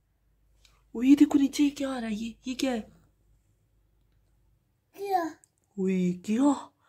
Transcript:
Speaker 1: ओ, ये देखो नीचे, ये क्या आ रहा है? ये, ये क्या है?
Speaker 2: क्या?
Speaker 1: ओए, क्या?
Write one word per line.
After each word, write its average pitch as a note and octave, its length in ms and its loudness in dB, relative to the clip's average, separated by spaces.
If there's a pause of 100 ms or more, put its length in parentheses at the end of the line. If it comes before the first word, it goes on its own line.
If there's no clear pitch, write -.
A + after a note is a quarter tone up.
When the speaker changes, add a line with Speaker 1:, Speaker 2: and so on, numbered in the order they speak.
(960)
Speaker 1:
ओ, A#3 80 -4
ये C#4 120 8
देखो D4 240 4
नीचे, C#4 240 0
ये C#4+ 60 4
क्या C#4 200 -8
आ C4 80 -8
रहा A3+ 120 -6
है? G#3+ 60 -4
ये, A3+ 200 -10 (120)
ये B3+ 60 -8
क्या C4 180 -4
है? A3+ 100 -4 (2250)
Speaker 2:
क्या? F#4 400 -4 (420)
Speaker 1:
ओए, F#3 320 0
क्या? A#3 580 -2 (200)